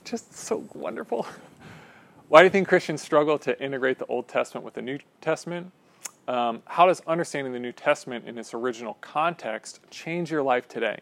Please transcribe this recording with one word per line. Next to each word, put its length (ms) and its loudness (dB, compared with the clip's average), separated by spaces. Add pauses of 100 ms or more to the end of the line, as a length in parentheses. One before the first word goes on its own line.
just 320 -12
so 380 -8
wonderful. 540 -8 (1000)
"Why 120 12
do 60 12
you 40 8
think 180 2
Christians 360 2
struggle 340 4
to 240 -2
integrate 380 0
the 80 -6
Old 200 -4
Testament 380 -4
with 80 -14
the 80 -10
New 160 -6 (240)
Testament? 520 -6 (540)
Um, 400 -2
how 180 6
does 220 4
understanding 460 -2
the 60 -6
New 120 -6
Testament 560 -2
in 100 -12
its 160 -14
original 480 -6
context 760 -6 (100)
change 400 -8
your 140 -2
life 240 0
today?" 340 -4